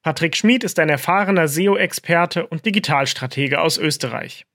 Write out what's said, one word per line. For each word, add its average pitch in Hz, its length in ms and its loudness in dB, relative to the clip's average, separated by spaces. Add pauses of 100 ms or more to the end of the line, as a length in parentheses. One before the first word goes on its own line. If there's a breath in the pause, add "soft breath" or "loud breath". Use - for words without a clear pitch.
Patrick 160 340 -2
Schmid 240 260 2
ist 214 160 -2
ein 156 120 2
erfahrener 180 580 2
seo-Experte 175 960 0
und - 200 -8
Digitalstratege 139 920 -2
aus 160 180 0
Österreich. - 760 -6